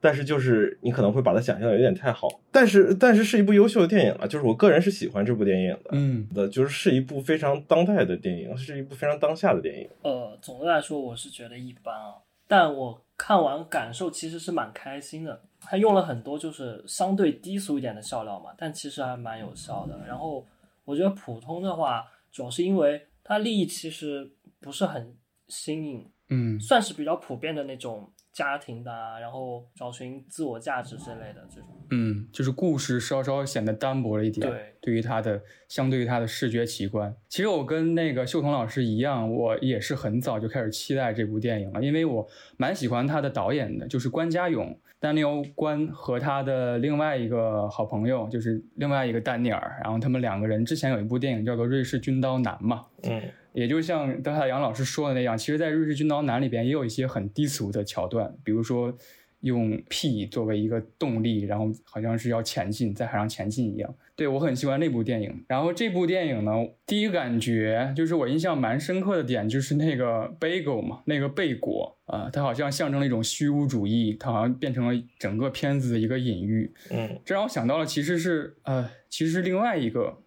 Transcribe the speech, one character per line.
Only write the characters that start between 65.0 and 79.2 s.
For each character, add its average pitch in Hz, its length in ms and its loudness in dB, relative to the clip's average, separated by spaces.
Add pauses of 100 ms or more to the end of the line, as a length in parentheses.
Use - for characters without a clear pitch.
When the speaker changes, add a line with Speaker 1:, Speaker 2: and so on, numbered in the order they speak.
Speaker 2:
电 110 160 -2
影。 95 280 -8
然 131 140 0
后 254 120 0
这 240 160 -2
部 180 160 0
电 175 220 2
影 113 180 -2
呢， 107 60 2 (340)
第 208 160 0
一 220 60 0
个 196 60 -2
感 123 260 0
觉 113 580 0
就 160 80 2
是 160 80 0
我 143 140 2
印 143 120 2
象 170 160 0
蛮 127 240 0
深 180 220 -2
刻 190 160 2
的 151 60 0
点 113 260 0
就 127 100 0
是 139 160 0
那 147 220 2
个 117 420 0
bagel 160 420 0
嘛， - 240 -6
那 151 140 0
个 139 80 0
贝 143 280 0
果， - 500 -4
呃， - 260 -6
它 143 120 0
好 127 100 0
像 143 180 -2
象 143 200 0
征 139 80 0
了 139 60 2
一 135 40 2
种 117 140 2
虚 147 260 0
无 143 160 2
主 117 220 0
义， 110 320 2
它 127 120 -4
好 110 100 2
像 123 120 2
变 131 180 -2
成 120 160 0
了 120 160 0 (140)
整 104 200 -4
个 131 120 0
片 139 300 0
子 123 140 0
的 113 60 2
一 110 80 2
个 127 120 0
隐 107 240 0
喻。 107 280 0 (200)
Speaker 1:
嗯。 113 340 -4
Speaker 2:
这 185 80 -2
让 196 100 2
我 - 60 -2
想 117 160 -2
到 143 140 2
了 156 60 0
其 147 180 -2
实 170 160 2
是， 160 440 -2
呃， 127 240 -2 (220)
其 - 160 -2